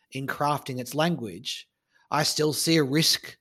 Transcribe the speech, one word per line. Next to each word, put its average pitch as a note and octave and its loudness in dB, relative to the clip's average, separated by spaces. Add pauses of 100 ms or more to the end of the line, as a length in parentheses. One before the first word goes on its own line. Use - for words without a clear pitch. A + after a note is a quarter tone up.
(120)
in C3+ -6
crafting C#3+ -2
its B2 -8
language, C3+ -2 (420)
I C#3+ 2
still D3+ 2
see E3 2
a D3+ 6
risk - 0